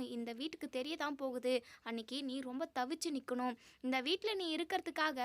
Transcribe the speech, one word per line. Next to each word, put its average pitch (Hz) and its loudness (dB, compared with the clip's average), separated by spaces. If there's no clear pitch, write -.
இந்த 233 -2
வீட்டுக்கு 294 -6
தெரிய 294 -2
தான் 294 -2
போகுது. 254 2
அன்னைக்கு 226 -2
நீ 262 -2
ரொம்ப 254 -2
தவிச்சு 302 0
நிக்கணும். 254 0
இந்த 254 2
வீட்ல 370 2
நீ 359 0
இருக்கிறதுக்காக 311 2